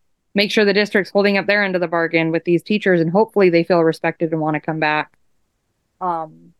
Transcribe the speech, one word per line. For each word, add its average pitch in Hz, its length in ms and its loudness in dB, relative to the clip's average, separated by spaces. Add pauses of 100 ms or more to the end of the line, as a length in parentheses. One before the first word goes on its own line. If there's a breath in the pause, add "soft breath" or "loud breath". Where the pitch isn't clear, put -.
(340)
make 202 180 0
sure 220 140 2
the 202 80 2
district's 202 380 0
holding 202 260 2
up 185 80 -2
their 208 180 0
end 190 120 -2
of 180 60 -2
the 175 60 -2
bargain 165 440 0
with 165 140 -4
these 170 180 0
teachers, 202 360 0
and 165 120 0
hopefully 196 400 2
they 170 120 2
feel 170 200 2
respected 160 480 -2
and 160 100 -4
wanna 156 180 -2
come 160 200 -6
back. 151 360 -2 (840)
Um, 170 580 -8